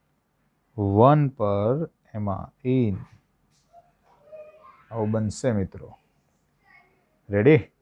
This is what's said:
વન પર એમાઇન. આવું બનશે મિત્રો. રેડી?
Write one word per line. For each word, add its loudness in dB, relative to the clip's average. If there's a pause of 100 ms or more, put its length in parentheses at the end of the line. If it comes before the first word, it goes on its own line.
(800)
વન 4
પર -2 (260)
એમાઇન. -4 (1900)
આવું -4
બનશે -4
મિત્રો. -8 (1300)
રેડી? 4 (120)